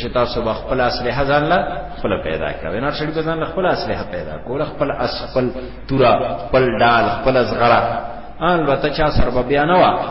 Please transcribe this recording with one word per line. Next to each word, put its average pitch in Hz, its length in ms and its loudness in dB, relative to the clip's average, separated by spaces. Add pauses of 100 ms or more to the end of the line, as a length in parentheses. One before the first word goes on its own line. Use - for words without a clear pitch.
چې 117 120 -6
تاسو 120 280 0
به 110 120 0
خپل 127 280 -2
اسلحه 123 440 -2
ځان 147 180 2
له 175 160 2 (380)
خپله 101 260 -2
پیدا 78 280 -4 (100)
کوئ. 85 180 -4
نور 139 120 -2
سړي 151 240 -4
به 160 60 -2
ځان 160 180 -2
له 156 60 -4
خپله 185 240 -2
اسلحه 104 420 -2
پیدا 78 260 -8 (100)
کول، 139 160 -2
خپل 147 280 -4
اس، 117 300 -4 (100)
خپل 127 180 0 (380)
توره، 117 500 2 (100)
خپل 131 160 4 (160)
ډال، 117 260 4 (160)
خپل 127 220 4
زغره. 110 380 4 (580)
البته 156 500 2
چا 151 220 0
سر - 180 6
به 123 120 0
بیا 143 240 2
نه 180 120 4
وه. 123 140 6 (200)